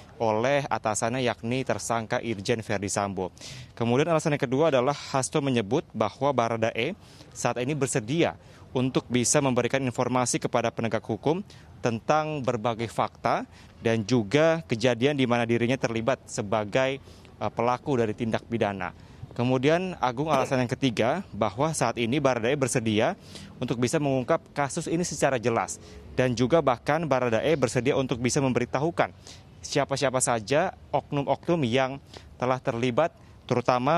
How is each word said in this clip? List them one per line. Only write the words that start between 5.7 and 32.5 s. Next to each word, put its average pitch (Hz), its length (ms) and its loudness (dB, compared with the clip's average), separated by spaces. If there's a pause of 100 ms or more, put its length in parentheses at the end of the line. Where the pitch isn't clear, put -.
bahwa 110 400 -2
Baradae 117 640 0 (400)
saat 120 240 -2
ini 135 160 -2
bersedia 131 640 -2 (320)
untuk 131 320 0
bisa 123 400 2
memberikan 127 400 0
informasi 123 560 0
kepada 117 320 0
penegak 113 320 -4
hukum 143 400 -2 (400)
tentang 151 560 0
berbagai 117 480 -2
fakta 127 560 -2 (400)
dan 113 160 2
juga 135 640 2
kejadian 123 480 2
di 131 160 0
mana 120 160 2
dirinya 117 320 2
terlibat 117 480 -2
sebagai, 117 800 -2 (320)
eh, 107 160 -4
pelaku 123 480 0
dari 107 160 0
tindak 113 320 -4
pidana. 101 480 -2 (360)
Kemudian, 143 640 2
Agung, 127 320 -2
alasan 131 320 2
yang 120 80 0
ketiga 131 640 0
bahwa 110 400 0
saat 123 240 0
ini 120 240 0
Baradae 123 320 2
bersedia 123 640 0 (400)
untuk 120 240 -4
bisa 123 160 0
mengungkap 143 560 0
kasus 143 320 -4
ini 170 240 -2
secara 135 320 0
jelas, 110 400 -2 (320)
dan 127 240 0
juga 127 240 4
bahkan 143 480 0
Baradae 127 480 2
bersedia 127 400 0
untuk 131 240 -2
bisa 127 240 0
memberitahukan 127 640 0 (560)
siapa-siapa 131 560 0
saja 127 560 0 (160)
oknum-oknum 143 720 0
yang 131 320 2 (400)
telah 127 240 0